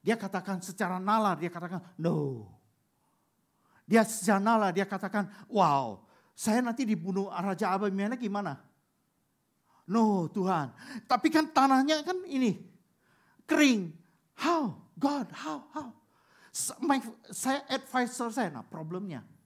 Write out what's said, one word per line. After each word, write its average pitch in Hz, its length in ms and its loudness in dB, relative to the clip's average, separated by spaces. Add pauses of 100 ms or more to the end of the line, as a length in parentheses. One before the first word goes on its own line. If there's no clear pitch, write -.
Dia 226 140 2
katakan 190 420 -6
secara 185 400 -4
nalar, 202 400 2
dia 170 80 -4
katakan, 175 320 -8 (160)
"No." 139 560 -2 (1400)
Dia 220 160 6
secara 196 400 2
nalar, 214 320 4
dia 196 80 2
katakan, 196 400 -4 (240)
"Wow, 143 560 2 (320)
saya 226 240 0
nanti 247 240 -2
dibunuh 196 480 -2
Raja 185 400 -2
Abimelek 202 480 -2
gimana?" 196 400 -6 (1300)
"No, 202 400 2
Tuhan. 180 400 0 (400)
Tapi 277 240 2
kan 311 160 4
tanahnya 269 560 4
kan 370 240 -4
ini, 254 320 2 (880)
kering." 254 400 4 (480)
"How? 294 480 0 (160)
God, 277 320 0
how? 294 400 -10
How?" 269 300 -12 (500)
S-, - 320 -6
my, 285 160 2 (320)
saya 269 320 -2
advisor 254 640 -4
saya, 220 240 -2
nah 127 100 -10
problemnya. 165 600 -10 (220)